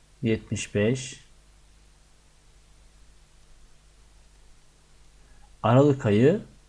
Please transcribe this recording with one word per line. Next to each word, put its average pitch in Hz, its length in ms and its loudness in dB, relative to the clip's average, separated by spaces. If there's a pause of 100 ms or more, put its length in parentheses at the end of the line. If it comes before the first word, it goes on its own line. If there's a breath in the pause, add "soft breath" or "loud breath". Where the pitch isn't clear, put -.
(220)
yetmiş 110 520 -6
beş. 117 500 -4 (4000 soft breath)
Aralık 135 440 2
ayı 127 340 2 (280)